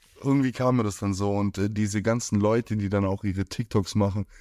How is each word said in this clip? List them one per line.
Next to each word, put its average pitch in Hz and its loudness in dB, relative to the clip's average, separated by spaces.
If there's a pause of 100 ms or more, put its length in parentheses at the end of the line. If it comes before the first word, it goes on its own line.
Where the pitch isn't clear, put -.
(220)
Irgendwie 135 2
kam 127 2
mir 117 4
das 104 -4
dann 98 -2
so 101 0
und, 101 0
äh, 101 0
diese 104 -2
ganzen 113 0
Leute, 110 2
die 98 -2
dann 98 2
auch 95 -4
ihre 95 -2
TikToks - -2
machen, 101 0 (160)